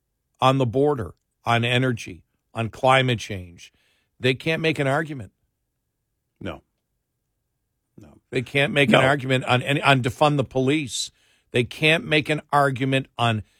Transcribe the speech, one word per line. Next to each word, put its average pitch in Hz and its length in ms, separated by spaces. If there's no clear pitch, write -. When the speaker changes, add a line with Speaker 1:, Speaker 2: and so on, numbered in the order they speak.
Speaker 1:
on 135 160
the 135 80
border, 135 480
on 117 180
energy, 123 600
on 113 140
climate 127 500
change, 87 520
they 127 140
can't 160 300
make 160 160
an 139 80
argument. 143 440
Speaker 2:
No. - 220
No. - 180
Speaker 1:
They 131 100
can't 143 320
make 143 160
Speaker 2:
No. 123 100
Speaker 1:
an 127 60
argument 131 400
on 123 160
any, 139 200
on 135 200
defund 147 360
the 135 60
police. 131 680
They 123 120
can't 156 420
make 151 240
an 151 120
argument 135 560
on, 113 260